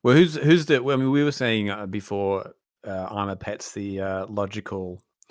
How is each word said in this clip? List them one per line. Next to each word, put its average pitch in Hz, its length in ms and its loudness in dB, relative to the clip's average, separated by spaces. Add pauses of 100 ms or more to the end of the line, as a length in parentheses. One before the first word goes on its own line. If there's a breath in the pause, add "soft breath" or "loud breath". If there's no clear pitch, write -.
Well, 123 120 6
who's, 160 200 6
who's 151 300 4
the, 143 160 2
well, 135 160 0
I - 20 2
mean, 131 120 2
we 143 120 4
were 147 80 2
saying, 113 380 0
uh, 101 160 -6
before, 98 680 -4 (320)
uh, 95 240 -6
I'm 101 200 -4
a 98 60 -6
Pet's - 360 -10
the, 101 300 -6
uh, 95 260 -4
logical 98 720 -6 (300 soft breath)